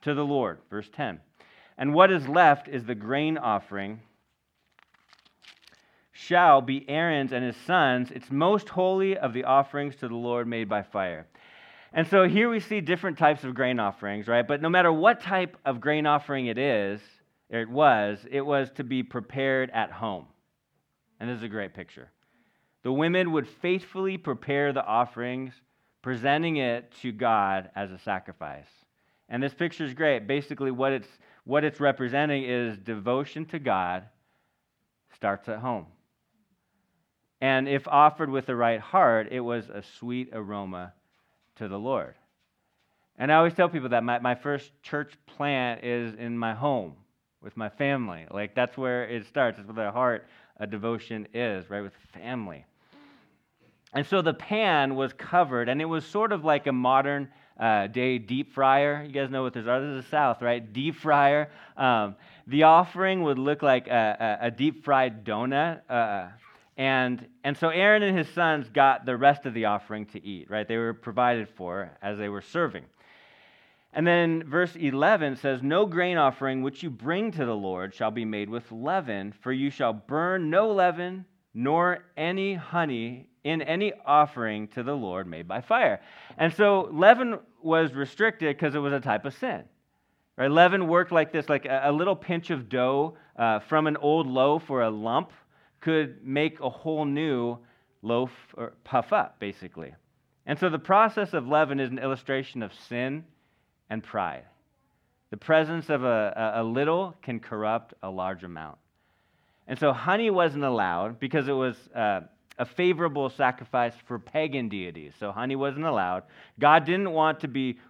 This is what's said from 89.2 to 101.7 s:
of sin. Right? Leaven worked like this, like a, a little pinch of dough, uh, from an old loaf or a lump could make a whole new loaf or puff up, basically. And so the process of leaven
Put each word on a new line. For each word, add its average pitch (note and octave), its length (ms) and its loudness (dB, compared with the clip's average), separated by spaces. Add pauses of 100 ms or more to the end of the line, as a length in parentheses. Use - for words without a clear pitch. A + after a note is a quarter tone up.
of C#3 80 -8
sin. G#3+ 320 -6 (720)
Right? C3 120 2
Leaven F3 380 6
worked E3+ 240 2
like D#3 220 2
this, D3+ 160 -2
like C#3+ 160 0
a, C3 180 -2
a C#3+ 80 4
little F3+ 240 0
pinch E3+ 340 -6
of C3 200 -6
dough, C#3 480 0 (180)
uh, A2+ 240 0
from D#3 280 0
an D3+ 100 -2
old D3+ 280 2
loaf C#3 440 2
or B2+ 140 0
a A2+ 60 2
lump A2+ 440 -2 (480)
could D#3 440 -2
make D3 360 -2
a C3 80 -4
whole D#3 340 -4
new C3+ 540 -2 (460)
loaf A#2+ 280 0 (220)
or - 180 -12 (140)
puff - 260 -2
up, - 280 0
basically. E2+ 540 -12 (520)
And C#3+ 120 -2
so F3+ 120 0
the D#3 100 -2
process G#3 540 2
of B2+ 160 -4
leaven C#3 320 2